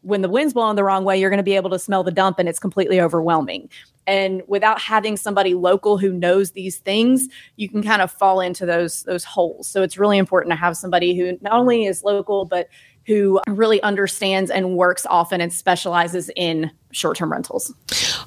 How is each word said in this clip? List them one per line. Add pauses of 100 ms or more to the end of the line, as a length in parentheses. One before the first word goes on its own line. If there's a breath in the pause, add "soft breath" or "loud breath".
when
the
wind's
blowing
the
wrong
way,
you're
gonna
be
able
to
smell
the
dump
and
it's
completely
overwhelming. (380 loud breath)
And
without
having
somebody
local
who
knows
these
things, (280 loud breath)
you
can
kind
of
fall
into
those,
those
holes.
So
it's
really
important
to
have
somebody
who
not
only
is
local,
but (380 soft breath)
who
really
understands
and
works
often
and
specializes
in (220)
short-term
rentals. (540 loud breath)